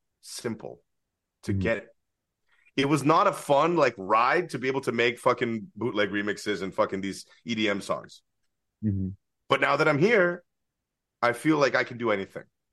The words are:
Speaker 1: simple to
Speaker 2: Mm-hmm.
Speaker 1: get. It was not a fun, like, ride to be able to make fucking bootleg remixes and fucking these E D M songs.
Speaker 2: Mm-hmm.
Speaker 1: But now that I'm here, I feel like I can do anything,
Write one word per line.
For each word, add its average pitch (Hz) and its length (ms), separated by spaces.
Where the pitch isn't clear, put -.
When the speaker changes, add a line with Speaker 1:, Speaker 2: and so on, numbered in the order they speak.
Speaker 1:
simple - 600
to - 80
Speaker 2:
Mm-hmm. 98 100
Speaker 1:
get. 107 240
It 139 140
was 143 140
not 165 240
a 185 40
fun, 151 440
like, 135 200
ride 123 540
to - 100
be 123 80
able 135 140
to 131 100
make 117 280
fucking 117 560
bootleg 104 340
remixes 101 540
and 92 100
fucking 101 280
these 95 240
E 117 80
D 107 160
M 98 100
songs. - 440
Speaker 2:
Mm-hmm. 95 260
Speaker 1:
But 135 140
now 143 160
that 151 100
I'm 147 120
here, 180 440
I 120 120
feel 151 240
like 135 180
I 127 80
can 123 160
do 113 100
anything, 98 340